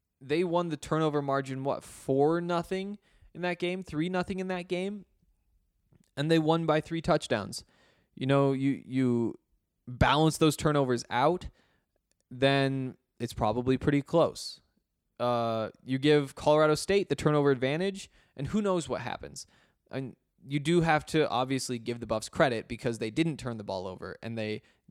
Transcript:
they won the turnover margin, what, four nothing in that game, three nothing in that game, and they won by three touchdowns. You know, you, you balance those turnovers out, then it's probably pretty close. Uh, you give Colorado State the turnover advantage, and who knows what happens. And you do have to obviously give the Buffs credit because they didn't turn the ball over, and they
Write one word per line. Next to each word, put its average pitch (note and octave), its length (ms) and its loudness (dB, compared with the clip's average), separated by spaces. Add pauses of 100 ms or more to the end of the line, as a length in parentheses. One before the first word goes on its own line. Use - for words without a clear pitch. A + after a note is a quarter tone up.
(200)
they D3 240 0
won F3 240 0
the D#3 80 -4
turnover D#3 460 0
margin, C3+ 420 -2
what, C#3 180 -2
four D3 600 2
nothing F#3+ 560 -4 (360)
in - 100 -14
that F3+ 140 -2
game, F3+ 260 -4
three D#3+ 260 -4
nothing F#3 300 -4
in F#3 100 -6
that F3+ 180 -6
game, F#3 380 -6 (1120)
and D3 120 0
they E3 100 6
won D#3+ 260 2
by D#3 160 2
three E3 200 -6
touchdowns. A#2 640 -2 (520)
You C3 100 -6
know, C#3 260 4
you, C3+ 340 0
you A#2+ 540 0 (480)
balance C3+ 520 4
those D#3 180 4
turnovers C#3 520 2
out, D3 380 0 (840)
then C3+ 680 0 (220)
it's A#2+ 140 -6
probably A#2+ 460 0
pretty C#3+ 240 0
close. - 580 -2 (600)
Uh, A#2 480 -2 (160)
you C3 120 -2
give C#3+ 380 2
Colorado D#3 400 4
State G3 320 0
the C#3 80 -2
turnover D3 340 2
advantage, D3+ 600 -2 (240)
and C#3 120 -8
who G#3+ 140 -2
knows F3+ 280 0
what A#2+ 100 -4
happens. - 480 -10 (420)
And C3 280 -10 (280)
you C#3 140 -4
do E3 220 2
have D#3+ 240 2
to D#3 240 0
obviously B2+ 500 -2
give A#2 220 -8
the A2+ 60 -8
Buffs A2 200 -2
credit B2+ 400 0
because A#2 320 -6
they A2+ 100 -4
didn't D3+ 280 -2
turn A#2+ 200 -8
the G#2+ 60 -12
ball F#2+ 240 -6
over, F#2 340 -12
and A2+ 160 -8
they G#2+ 260 -6 (280)